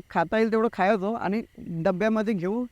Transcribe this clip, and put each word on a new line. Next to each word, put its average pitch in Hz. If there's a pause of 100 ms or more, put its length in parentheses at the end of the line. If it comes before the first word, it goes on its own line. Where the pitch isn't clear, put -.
खाता 175
येईल 220
तेवढं 226
खायचो 196
आणि 208 (140)
डब्यामध्ये 196
घेऊ 202